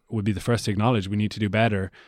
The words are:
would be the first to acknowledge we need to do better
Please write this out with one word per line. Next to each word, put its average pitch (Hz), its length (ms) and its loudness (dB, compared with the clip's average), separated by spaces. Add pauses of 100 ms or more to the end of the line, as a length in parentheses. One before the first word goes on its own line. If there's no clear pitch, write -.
(100)
would 107 160 -2
be 110 60 2
the 98 80 -2
first 120 260 0
to 113 40 0
acknowledge 104 380 2
we 104 80 -2
need 107 140 0
to 107 100 -8
do 104 80 0
better 101 420 2 (180)